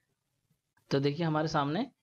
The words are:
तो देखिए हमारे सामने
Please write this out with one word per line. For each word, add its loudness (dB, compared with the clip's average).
तो 2
देखिए 0
हमारे 0
सामने 0